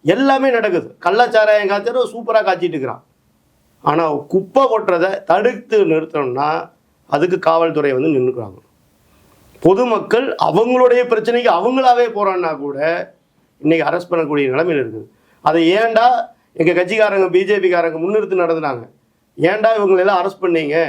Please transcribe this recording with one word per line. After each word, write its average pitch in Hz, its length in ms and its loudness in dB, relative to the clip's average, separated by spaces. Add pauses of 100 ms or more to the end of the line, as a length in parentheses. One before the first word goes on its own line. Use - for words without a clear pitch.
எல்லாமே 269 460 2
நடக்குது. 208 380 -2 (120)
கள்ளச்சாராயம் 214 680 2
காய்ச்சறவன் 226 420 -2
சூப்பரா 220 320 -2
காய்ச்சிட்டு 180 300 -2
இருக்கிறான். 131 300 -8 (800)
ஆனா 156 300 0
குப்பை 190 500 0
கொட்டுறதை 190 580 0
தடுத்து 202 640 0
நிறுத்தணும்னா 156 880 -4 (360)
அதுக்கு 175 320 0
காவல்துறை 165 540 0
வந்து 135 160 0
நின்னுக்கிறாங்க. 123 500 -2 (1040)
பொதுமக்கள் 220 720 2
அவங்களுடைய 247 680 2
பிரச்சனைக்கு 233 460 0
அவங்களாவே 240 580 2
போறான்னா 185 500 -4
கூட 139 200 -8 (840)
இன்னைக்கு 151 280 0
அரெஸ்ட் 175 240 -4
பண்ணக்கூடிய 147 380 -2
நிலைமையில 151 320 0
இருக்குது. 107 240 -10 (380)
அதை 165 300 2
ஏன்டா 220 340 2 (440)
எங்க 160 200 0
கட்சிக்காரங்க, 190 580 0
பி 185 140 2
ஜே 202 140 0
பி 180 140 0
காரங்க 165 260 -2
முன்னிறுத்தி 196 380 -2
நடத்துனாங்க? 156 480 -2 (540)
ஏன்டா 214 400 0
இவங்களை 190 200 2
எல்லாம் 185 240 2
அரெஸ்ட் 190 220 -8
பண்ணீங்க? 160 320 -2 (120)